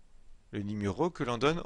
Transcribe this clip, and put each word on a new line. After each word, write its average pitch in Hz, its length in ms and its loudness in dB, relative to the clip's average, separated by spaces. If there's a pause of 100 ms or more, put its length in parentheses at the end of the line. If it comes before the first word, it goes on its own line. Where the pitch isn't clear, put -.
(520)
le 104 100 -2
numéro 104 480 0
que 156 140 -4
l'on 120 120 0
donne 147 300 2